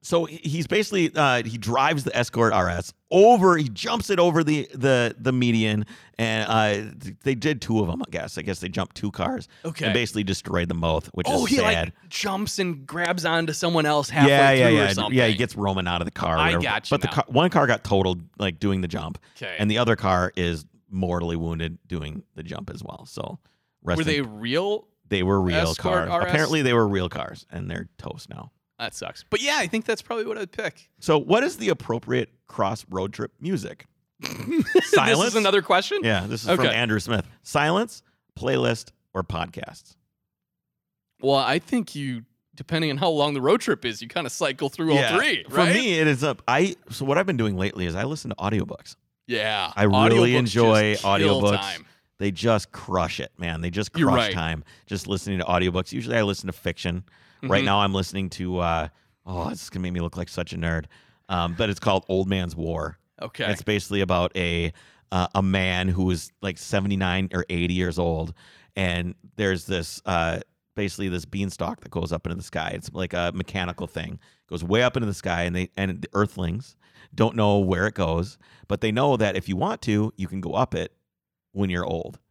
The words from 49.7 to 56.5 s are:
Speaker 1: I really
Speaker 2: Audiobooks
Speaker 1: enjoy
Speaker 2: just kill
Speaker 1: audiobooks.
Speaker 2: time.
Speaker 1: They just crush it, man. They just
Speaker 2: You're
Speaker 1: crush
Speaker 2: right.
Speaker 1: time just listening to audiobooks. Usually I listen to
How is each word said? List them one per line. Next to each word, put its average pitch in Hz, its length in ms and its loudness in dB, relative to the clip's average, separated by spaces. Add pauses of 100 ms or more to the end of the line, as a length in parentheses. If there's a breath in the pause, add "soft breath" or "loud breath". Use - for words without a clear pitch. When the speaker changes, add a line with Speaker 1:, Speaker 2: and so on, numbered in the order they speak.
Speaker 1:
I 101 80 2
really 117 500 8
Speaker 2:
Audiobooks 127 40 4
Speaker 1:
enjoy 110 560 4
Speaker 2:
just 101 100 -4
kill 98 380 4
Speaker 1:
audiobooks. 101 160 2
Speaker 2:
time. 95 280 -6 (340 soft breath)
Speaker 1:
They 101 120 -2
just 107 400 0
crush - 480 -4
it, - 180 -10
man. 82 240 -6
They 87 80 -4
just 98 280 -6
Speaker 2:
You're 165 120 4
Speaker 1:
crush 117 180 2
Speaker 2:
right. 98 60 -2
Speaker 1:
time 80 300 -4 (220 soft breath)
just 101 220 -6
listening 95 320 -4
to 87 60 -2
audiobooks. 90 460 0
Usually 120 260 -4
I 110 60 4
listen 98 240 -2
to 90 60 -6